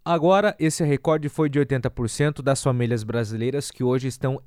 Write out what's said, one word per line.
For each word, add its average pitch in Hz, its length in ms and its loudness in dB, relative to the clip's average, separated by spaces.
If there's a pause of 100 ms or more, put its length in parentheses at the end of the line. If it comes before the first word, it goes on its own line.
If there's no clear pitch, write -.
agora 180 560 2
esse 160 240 0
recorde 151 460 0
foi 156 220 0
de 139 80 0
oitenta 131 320 0
por 120 180 -4
cento 147 340 -2
das 135 200 0
famílias 120 400 0
brasileiras 117 680 -4
que - 140 -6
hoje 131 240 0
estão 131 380 -4